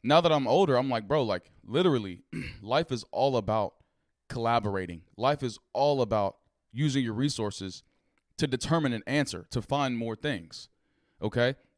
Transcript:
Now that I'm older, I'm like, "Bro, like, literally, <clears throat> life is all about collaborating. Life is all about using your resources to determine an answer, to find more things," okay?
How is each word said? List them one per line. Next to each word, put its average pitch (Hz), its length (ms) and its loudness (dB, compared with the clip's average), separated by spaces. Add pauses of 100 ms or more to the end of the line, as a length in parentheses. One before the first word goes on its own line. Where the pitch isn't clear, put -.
Now 147 180 6
that 170 120 4
I'm 139 140 2
older, 143 300 4
I'm 127 120 2
like, 117 180 -2
"Bro, 139 180 2
like, 98 260 -4 (140)
literally, 117 580 0 (200)
<clears throat> - 200 -14
life 131 280 -2
is 120 200 -4
all 131 260 2
about 107 380 0 (540)
collaborating. 101 720 -2 (140)
Life 139 260 0
is 120 160 -6 (140)
all 139 280 2
about 104 360 0 (360)
using 135 320 0
your 113 100 -4
resources 104 680 -4 (560)
to 156 80 0
determine 139 480 0
an 110 120 -6
answer, 123 440 -2
to 120 100 -4
find 131 380 -2
more 113 180 -4
things," 95 520 -8 (520)
okay? 120 360 2 (220)